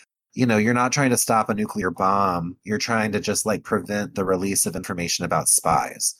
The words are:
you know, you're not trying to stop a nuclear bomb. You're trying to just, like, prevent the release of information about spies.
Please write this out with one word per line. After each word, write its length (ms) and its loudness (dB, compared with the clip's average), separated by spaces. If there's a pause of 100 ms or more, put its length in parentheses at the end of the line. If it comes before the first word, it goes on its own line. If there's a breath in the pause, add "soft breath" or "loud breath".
(340 soft breath)
you 120 0
know, 120 4
you're 160 4
not 180 2
trying 200 2
to 60 2
stop 320 2
a 40 2
nuclear 380 -2
bomb. 720 0
You're 160 -2
trying 320 0
to 80 0
just, 260 -2
like, 180 -2
prevent 520 -2
the 100 0
release 400 0
of 100 -6
information 500 -4
about 240 0
spies. 720 0